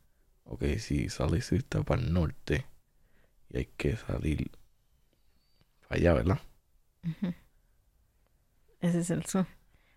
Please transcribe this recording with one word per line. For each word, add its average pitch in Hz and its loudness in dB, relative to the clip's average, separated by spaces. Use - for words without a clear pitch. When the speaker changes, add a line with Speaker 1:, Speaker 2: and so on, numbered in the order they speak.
Speaker 1:
Ok, - -6
sí, 71 -2
Salt - 0
Lake 82 2
City - 0
está - -2
para - 0
el 78 0
norte. 135 0
Y - -8
hay 64 -2
que 69 0
salir - -2
para - -4
allá, 85 6
¿verdad? 69 2
Speaker 2:
Ujú. 175 -4
Ese 175 2
es 170 -2
el 165 0
sur. 190 0